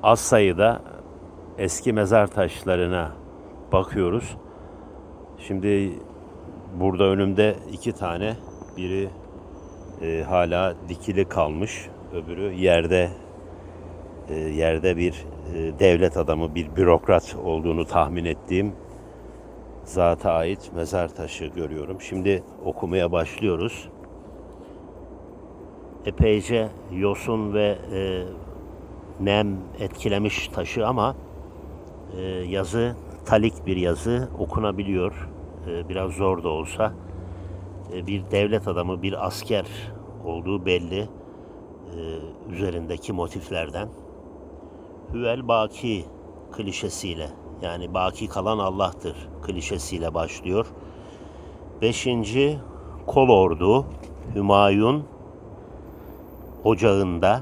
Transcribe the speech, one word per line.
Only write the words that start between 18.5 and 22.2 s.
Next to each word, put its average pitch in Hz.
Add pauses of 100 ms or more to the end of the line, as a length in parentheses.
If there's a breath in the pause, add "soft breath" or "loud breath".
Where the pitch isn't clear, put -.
zata 87
ait 82
mezar 85
taşı 82
görüyorum. 78
Şimdi 92 (220)